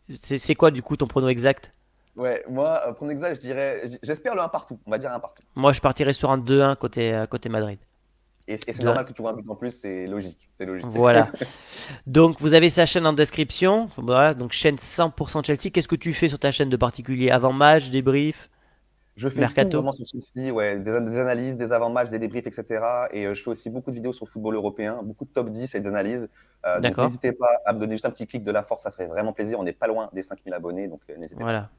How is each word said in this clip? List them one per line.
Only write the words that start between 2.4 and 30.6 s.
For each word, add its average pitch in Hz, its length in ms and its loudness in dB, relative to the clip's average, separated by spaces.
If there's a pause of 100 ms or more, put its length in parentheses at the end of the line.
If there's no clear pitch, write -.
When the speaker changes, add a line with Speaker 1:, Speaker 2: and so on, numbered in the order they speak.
Speaker 2:
moi, 147 380 0
euh, 120 60 -6
prono 147 180 -8
exact, 151 240 -6
je 131 60 -14
dirais, 131 440 -4
j-, 120 180 -12
j'espère 156 320 -4
le 185 60 0
un 165 60 -2
partout. 143 380 -8
On 104 60 -8
va 107 60 0
dire 131 140 -4
un 120 80 -6
partout. - 240 -18 (120)
Speaker 1:
Moi, 135 180 6
je - 80 -4
partirais 135 320 2
sur 135 180 0
un 135 60 2
deux 131 240 4
un 139 140 4
côté, 117 380 -2
euh, 110 120 -2
côté 120 240 -8
Madrid. 107 300 -4 (680)
Speaker 2:
Et, 101 80 -8
et - 20 -6 (160)
c'est - 0 -
Speaker 1:
Deux 113 80 -8
un. 117 40 0
Speaker 2:
normal 120 200 2
que 120 80 -16
tu - 80 -14
vois 113 100 -4
un 110 40 -6
but 107 140 -14
en 107 60 -8
plus, 120 160 -8
c'est 92 360 -8
logique, 95 460 -10
c'est 95 120 -12
logique. 92 220 -8
Speaker 1:
Voilà. 117 420 6 (380)
Speaker 2:
<laughs> - 400 -16
Speaker 1:
Donc, 156 320 6
vous 147 140 2
avez 165 160 10
sa 170 160 6
chaîne 170 220 2
en 156 60 4
description. 185 840 2
Voilà, 127 360 4
donc 123 180 -6
chaîne 147 260 2
cent - 320 0
pour - 200 -6
cent 156 140 -2
Chelsea. 151 300 -2
Qu'est-ce 170 140 2
que 170 80 0
tu 160 180 -2
fais 165 140 2
sur 147 120 -2
ta 139 120 2
chaîne 139 180 2
de 127 80 2
particulier ? 127 540 0
Avant-match, 135 580 6
débrief, 135 600 0 (680)
Speaker 2:
Je 127 140 -4
fais 127 120 0
Speaker 1:
mercato ? 131 280 2
Speaker 2:
tout 156 80 0
vraiment 135 140 -2
sur 123 160 -8
Chelsea, 131 440 -8
ouais, 104 280 0
des, 110 220 -2
des 117 180 -4
analyses, 127 380 -2
des 117 140 -2
avant-matchs, 117 380 0
des 113 100 -4
débriefs, 113 280 -6
et 120 40 -10
cetera. 117 640 -4
Et, 104 140 -4
euh, 101 60 -2
je 101 100 -10
fais 123 80 -8
aussi 113 180 -8
beaucoup 127 220 -10
de 123 40 -8
vidéos 120 180 -6
sur 113 120 -14
le - 40 -16
football 110 260 -6
européen, 107 480 -4
beaucoup 107 220 -12
de - 40 -20
top 120 200 -4
dix 117 260 -10
et 101 60 -4
d'analyses. 101 480 -4 (360)
Euh, 90 100 0
donc 90 80 -2
Speaker 1:
D'accord. 120 220 0
Speaker 2:
n'hésitez 123 260 -2
pas 123 180 0 (160)
à 107 80 2
me 110 60 -4
donner 110 160 -2
juste 107 100 -6
un 123 60 -2
petit 113 160 -12
clic 113 160 -10
de 101 80 -4
la 104 120 0
force, - 200 -6
ça 101 80 -6
ferait 92 160 -8
vraiment 101 260 -4
plaisir. 110 260 -4
On 95 40 -4
n'est 85 100 -4
pas - 140 -4
loin 110 260 -2
des 92 100 -6
cinq - 220 -14
mille 92 80 -10
abonnés, 87 340 -8